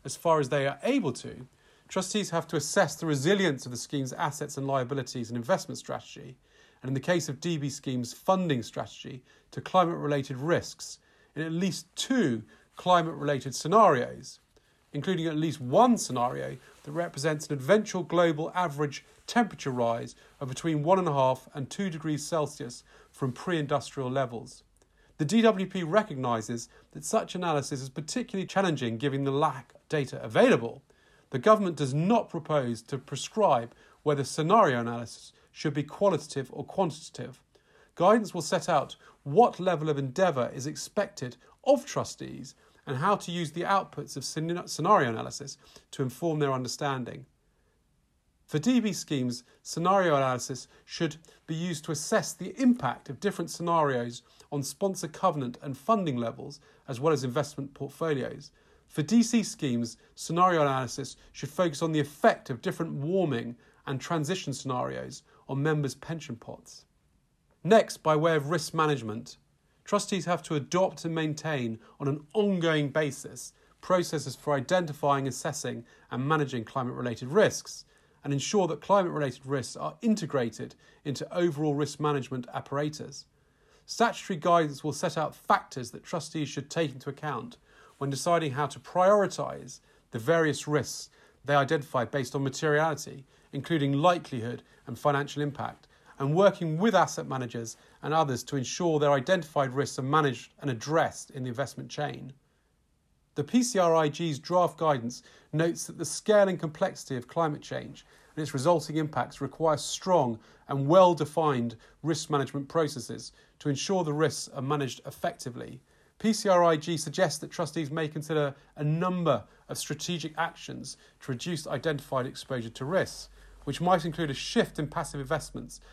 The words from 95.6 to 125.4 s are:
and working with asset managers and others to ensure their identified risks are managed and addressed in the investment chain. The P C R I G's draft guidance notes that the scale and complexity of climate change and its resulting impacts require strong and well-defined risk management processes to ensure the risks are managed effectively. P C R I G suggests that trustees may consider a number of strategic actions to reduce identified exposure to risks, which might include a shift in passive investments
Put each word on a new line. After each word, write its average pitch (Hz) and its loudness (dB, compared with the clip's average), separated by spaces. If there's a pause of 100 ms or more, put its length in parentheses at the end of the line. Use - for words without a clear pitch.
and 139 0
working 180 4
with 202 2
asset 160 2
managers 123 -8 (260)
and 139 -2
others 147 2
to - -6
ensure 156 0
their 147 4
identified 143 0
risks 143 -2
are 139 -4
managed 139 0
and 143 -4
addressed 131 -2
in 127 -8
the 127 -6
investment 135 -8
chain. 135 -8 (1040)
The 143 -2
P 247 2
C 240 0
R 170 6
I 160 6
G's 156 -2
draft 175 2
guidance 131 0 (300)
notes 165 0
that 170 -14
the 170 -6
scale 202 6
and 180 -2
complexity 156 -4
of 120 -8
climate 156 -2
change 131 -10 (300)
and 156 -6
its 147 -6
resulting 151 2
impacts 147 -2
require 151 0
strong 139 2 (300)
and 139 -2
well-defined 151 6 (260)
risk 151 -2
management 139 -2
processes 127 -4 (280)
to - -2
ensure 175 0
the 151 -2
risks 151 0
are 135 -6
managed 139 -2
effectively. 123 -8 (380)
P 220 2
C 214 0
R 180 8
I 165 6
G 160 -2
suggests 156 0
that - -12
trustees 151 -4
may 160 -2
consider 151 -2 (200)
a - -8
number 160 2 (240)
of - -8
strategic 156 -6
actions 135 -8 (240)
to - -10
reduce 147 -6
identified 143 -2
exposure 123 -8
to - -10
risks, 160 -2 (360)
which 143 -6
might 175 4
include 160 -4
a 131 -4
shift - 0
in 143 -4
passive 147 -6
investments 139 -6 (120)